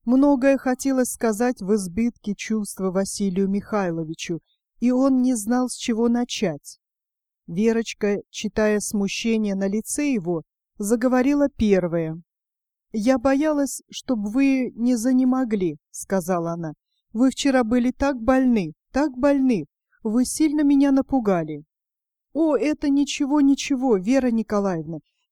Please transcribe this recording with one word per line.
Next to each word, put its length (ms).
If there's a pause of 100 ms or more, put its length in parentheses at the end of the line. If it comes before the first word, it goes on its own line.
Многое 540
хотелось 540
сказать 500
в 140
избытке 580
чувства 560
Василию 580
Михайловичу, 920 (400)
и 100
он 320
не 120
знал, 340
с 60
чего 340
начать. 720 (640)
Верочка, 720 (120)
читая 500
смущение 760
на 140
лице 440
его, 300 (360)
заговорила 720
первая. 720 (720)
"Я 260
боялась, 720
чтоб 300
вы 560
не 200
занемогли", — 800 (120)
сказала 640
она. 220 (380)
"Вы 180
вчера 340
были 260
так 300
больны, 540 (180)
так 240
больны. 500 (360)
Вы 220
сильно 380
меня 300
напугали". 720 (680)
"О, 220
это 320
ничего, 520
ничего, 560
Вера 340
Николаевна. 680 (340)